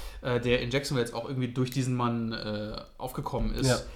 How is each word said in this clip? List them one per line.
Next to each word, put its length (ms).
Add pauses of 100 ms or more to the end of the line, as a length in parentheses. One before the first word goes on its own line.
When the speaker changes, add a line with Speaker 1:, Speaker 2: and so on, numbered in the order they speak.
(240)
Speaker 1:
Äh, 180
der 200
in 100
Jacksonville 340
jetzt 100
auch 140
irgendwie 240
durch 180
diesen 240
Mann, 380
äh, 420 (220)
aufgekommen 560
ist. 160
Speaker 2:
Ja. 100 (160)